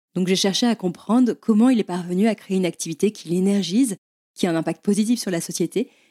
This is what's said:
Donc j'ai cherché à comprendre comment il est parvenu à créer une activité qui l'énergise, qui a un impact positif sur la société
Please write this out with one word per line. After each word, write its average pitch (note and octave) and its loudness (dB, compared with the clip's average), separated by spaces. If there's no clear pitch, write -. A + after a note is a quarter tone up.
Donc F3+ -2
j'ai F#3+ 2
cherché G3 0
à A#3 2
comprendre A3 0
comment A3+ 2
il B3 4
est - 2
parvenu F3+ -2
à G#3 -2
créer - -4
une F#3 0
activité E3 -2
qui E3 -10
l'énergise, G3 0
qui - -2
a F3 2
un - 0
impact D#3+ -4
positif G#3+ 0
sur F#3+ -6
la E3+ -2
société F3+ -4